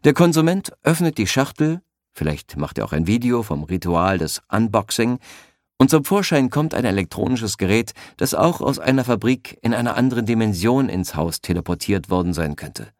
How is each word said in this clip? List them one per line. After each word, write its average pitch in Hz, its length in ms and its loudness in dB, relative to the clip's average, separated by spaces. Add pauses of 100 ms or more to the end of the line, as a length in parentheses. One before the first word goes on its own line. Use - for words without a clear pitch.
Der 147 100 6
Konsument 170 580 2 (120)
öffnet 160 340 2
die 101 100 0
Schachtel, 151 540 0 (320)
vielleicht 76 440 -4
macht 71 200 -6
er 53 80 -2
auch - 80 -6
ein 80 140 0
Video 120 360 2
vom 78 200 -4
Ritual 87 540 0
des 80 320 -4
Unboxing, 113 680 0 (600)
und 131 120 6
zum 156 120 4
Vorschein 165 460 0
kommt 156 240 -2
ein - 120 -2
elektronisches 104 720 -2
Gerät, 110 360 0 (240)
das - 160 -2
auch 170 280 2
aus - 180 -2
einer 131 240 2
Fabrik 120 580 -2
in 113 140 0
einer 120 200 -2
anderen 120 300 0
Dimension 113 640 2
ins - 260 -4
Haus 80 260 -2
teleportiert 87 680 -2
worden 90 240 0
sein 76 220 -4
könnte. - 320 -14 (120)